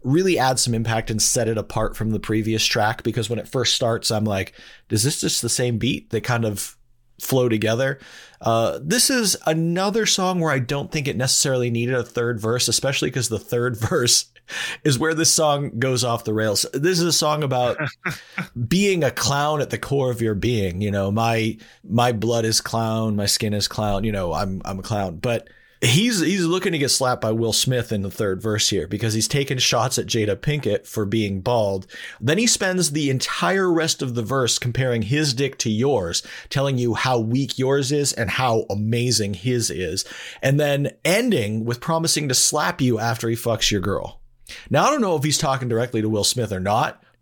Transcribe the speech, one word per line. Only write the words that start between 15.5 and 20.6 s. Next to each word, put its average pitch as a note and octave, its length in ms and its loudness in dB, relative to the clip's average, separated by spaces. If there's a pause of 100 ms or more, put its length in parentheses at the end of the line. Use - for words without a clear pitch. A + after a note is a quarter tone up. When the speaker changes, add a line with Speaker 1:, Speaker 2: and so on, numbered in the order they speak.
Speaker 1:
goes B2+ 240 0
off A#2 200 -2
the A2 100 -2
rails. G#2+ 380 0
This E3 280 2
is E3+ 60 2
a E3 60 0
song D3+ 300 0
about B2 360 0 (420)
Speaker 2:
<laughs> - 480 -8
Speaker 1:
being F#3 360 4
a B2+ 80 2
clown C#3+ 500 0
at B2+ 80 -4
the A2+ 80 -4
core C3+ 340 0
of A2+ 100 -4
your A2 140 0
being. G2 460 -2